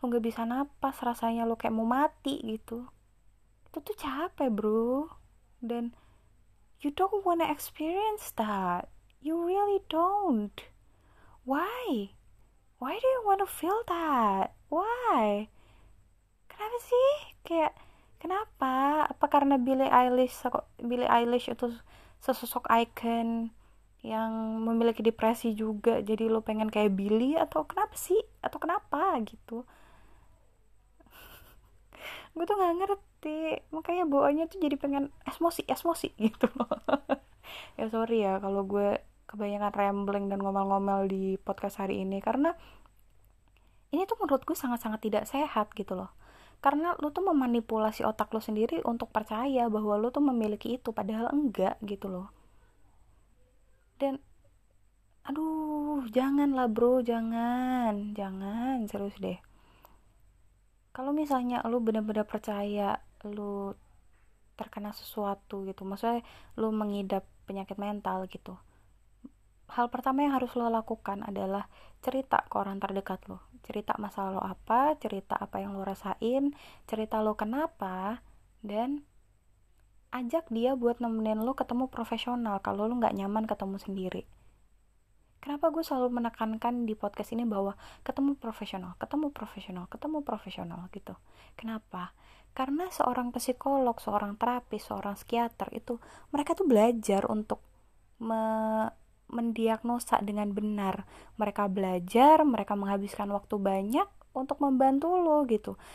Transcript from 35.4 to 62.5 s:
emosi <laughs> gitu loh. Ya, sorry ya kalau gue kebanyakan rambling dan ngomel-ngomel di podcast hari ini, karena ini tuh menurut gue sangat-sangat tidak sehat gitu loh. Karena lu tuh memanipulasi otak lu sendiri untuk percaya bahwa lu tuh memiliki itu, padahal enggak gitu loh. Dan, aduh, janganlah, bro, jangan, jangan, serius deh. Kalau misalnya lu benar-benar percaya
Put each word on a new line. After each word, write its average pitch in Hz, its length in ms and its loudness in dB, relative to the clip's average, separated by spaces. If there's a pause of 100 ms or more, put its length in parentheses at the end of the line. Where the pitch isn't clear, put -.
emosi - 520 -2
<laughs> 214 120 2
gitu - 240 0
loh. - 160 -4 (1120)
Ya, 226 80 -2
sorry 226 400 0
ya 190 160 2
kalau 196 240 -2
gue 202 320 2 (240)
kebanyakan 208 480 -4
rambling 202 560 0
dan 196 160 -2
ngomel-ngomel 196 640 2
di 190 320 -2
podcast - 400 -6
hari 196 240 -2
ini, 196 160 -4
karena 269 320 2 (1400)
ini 339 160 0
tuh 440 160 -4
menurut 285 240 0
gue 294 80 -4
sangat-sangat 233 480 -4
tidak 208 240 0
sehat 269 480 -2
gitu 190 240 -6
loh. 185 160 -8 (480)
Karena 302 400 2
lu 294 80 -2
tuh 349 160 -2
memanipulasi 233 800 2
otak 214 320 0
lu 220 80 -4
sendiri 220 400 0
untuk 233 240 -2
percaya 233 640 0
bahwa 214 240 2
lu 226 160 0
tuh 285 80 2
memiliki 233 560 0
itu, 240 160 -6
padahal 214 400 -2
enggak 247 480 0
gitu 202 320 -8
loh. 185 160 -8 (1700)
Dan, 277 240 -2 (1040)
aduh, 302 880 -2
janganlah, 269 560 4
bro, 240 340 6
jangan, 233 1120 0
jangan, 208 760 -4
serius 202 320 -6
deh. 185 160 -4 (1500)
Kalau 269 240 -4
misalnya 254 520 0
lu 233 120 2
benar-benar 214 480 0
percaya 208 720 -2 (260)